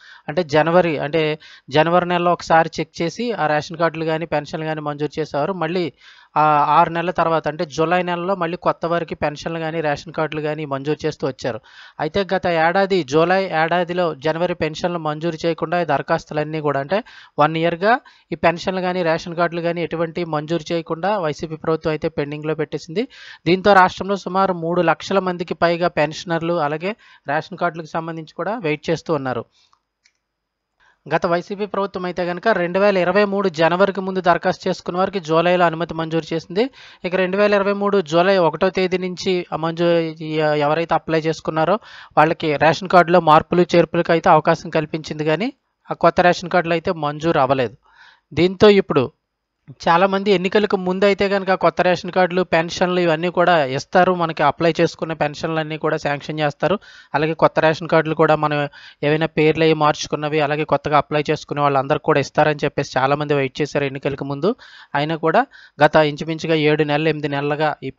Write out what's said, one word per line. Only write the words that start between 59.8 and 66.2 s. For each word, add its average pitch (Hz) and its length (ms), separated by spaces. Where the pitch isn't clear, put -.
మార్చుకున్నవి, 151 640
అలాగే 151 260
కొత్తగా 147 300
అప్లై 151 260
చేసుకునే 147 360
వాళ్ళందరికీ 139 440
కూడా 147 100
ఇస్తారని 151 440
చెప్పేసి 147 340
చాలామంది 143 360
వెయిట్ 135 280
చేశారు 143 300
ఎన్నికలకు 139 400
ముందు. 143 200
అయినా 151 200
కూడా 165 280
గత 151 120
ఇంచుమించుగా 156 640